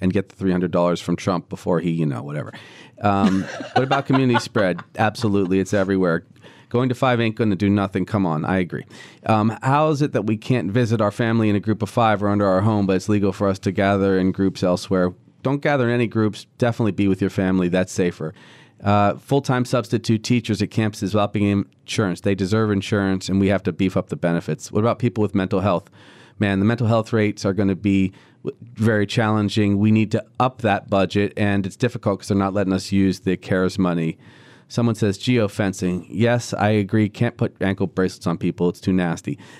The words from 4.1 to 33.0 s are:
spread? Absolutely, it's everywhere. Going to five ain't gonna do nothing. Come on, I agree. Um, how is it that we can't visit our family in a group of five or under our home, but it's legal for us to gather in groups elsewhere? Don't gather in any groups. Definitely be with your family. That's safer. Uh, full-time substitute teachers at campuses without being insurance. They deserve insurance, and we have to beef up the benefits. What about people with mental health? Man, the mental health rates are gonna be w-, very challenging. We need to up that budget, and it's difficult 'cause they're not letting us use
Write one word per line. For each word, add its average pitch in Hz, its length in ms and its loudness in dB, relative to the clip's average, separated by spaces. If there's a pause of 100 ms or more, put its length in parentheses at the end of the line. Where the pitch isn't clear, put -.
spread? 92 400 0 (180)
Absolutely, 101 600 0
it's 95 140 -2
everywhere. 92 540 0 (420)
Going 123 220 0
to 127 40 -2
five 123 240 0
ain't 113 180 -2
gonna 107 200 0
do 101 140 2
nothing. 98 340 0
Come 95 220 0
on, 80 180 -2
I 95 140 0
agree. - 260 -4 (400)
Um, 107 380 0
how 143 260 2
is 147 140 0
it 143 100 -2
that 107 140 -2
we 110 100 0
can't 107 340 -2
visit 113 300 0
our 104 100 2
family 113 380 0
in 104 80 2
a 98 40 2
group 101 200 -2
of 101 80 -4
five 107 340 2
or 104 60 0
under 101 180 2
our 92 140 4
home, 104 260 2
but 95 100 2
it's 90 120 -4
legal 101 240 2
for 101 160 0
us 95 120 -2
to 98 120 -2
gather 98 460 2
in 92 140 2
groups 95 300 0
elsewhere? 90 520 0 (280)
Don't 143 200 -2
gather 135 260 0
in 120 60 0
any 120 140 0
groups. 107 380 -2 (120)
Definitely 117 340 0
be 101 160 0
with 95 140 2
your 95 80 0
family. 92 380 0
That's 92 240 0
safer. 85 420 -4 (480)
Uh, 101 340 2
full-time 135 480 -2
substitute 113 580 -2
teachers 110 380 0
at 101 80 0
campuses 107 460 -2
without 104 180 0
being 101 320 2 (220)
insurance. 92 340 -2
They 101 140 0
deserve 104 360 0
insurance, 95 600 0
and 98 100 2
we 98 80 4
have 98 140 2
to 90 100 -2
beef 92 240 0
up 90 120 -2
the 85 80 -6
benefits. 85 540 -4
What 104 100 0
about 110 180 0
people 117 240 -2
with 101 120 -2
mental 95 260 0
health? 90 280 0 (500)
Man, 98 200 0
the 101 80 2
mental 117 200 0
health 110 260 2
rates 107 340 0
are 98 80 0
gonna 98 220 0
be 98 360 2 (300)
w-, - 140 -8 (180)
very 107 320 0
challenging. 107 720 0
We 107 120 4
need 110 200 2
to 113 140 -2 (140)
up 127 240 -2
that 101 280 0
budget, 98 460 0
and 101 280 0
it's 95 120 -8
difficult 110 440 -2
'cause - 80 -18
they're 101 80 0
not 98 160 0
letting 95 220 0
us 92 180 -4
use 95 280 2